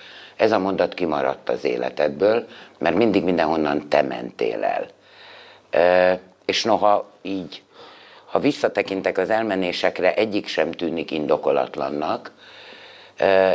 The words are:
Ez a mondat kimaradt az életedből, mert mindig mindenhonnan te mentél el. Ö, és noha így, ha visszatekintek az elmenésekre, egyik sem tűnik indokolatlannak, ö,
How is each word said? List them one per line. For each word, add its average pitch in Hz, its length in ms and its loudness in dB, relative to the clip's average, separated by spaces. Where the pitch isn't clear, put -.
Ez 110 160 2
a 107 60 4
mondat 92 360 0
kimaradt 71 540 -2
az 62 160 -2
életedből, 73 840 0
mert 82 180 0
mindig 101 280 2
mindenhonnan 78 640 0
te 71 140 2
mentél 58 640 -4
el. - 220 -4
Ö, 90 420 4
és - 200 -2
noha 104 460 2
így, 92 400 -8
ha - 140 -4
visszatekintek 98 800 -2
az 92 120 0
elmenésekre, 92 840 0
egyik 104 320 -2
sem 80 240 -2
tűnik 80 400 -6
indokolatlannak, 73 1200 -2
ö, 95 360 4